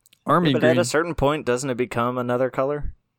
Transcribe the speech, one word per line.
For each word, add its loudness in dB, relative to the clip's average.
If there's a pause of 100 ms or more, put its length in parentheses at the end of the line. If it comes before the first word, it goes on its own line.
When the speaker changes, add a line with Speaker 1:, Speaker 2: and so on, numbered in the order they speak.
(240)
Speaker 1:
Army 2
Speaker 2:
Yeah, 2
but 0
Speaker 1:
green. 6
Speaker 2:
at 4
a 2
certain -2
point, 0
doesn't -2
it -2
become -2
another 0
color? -4 (240)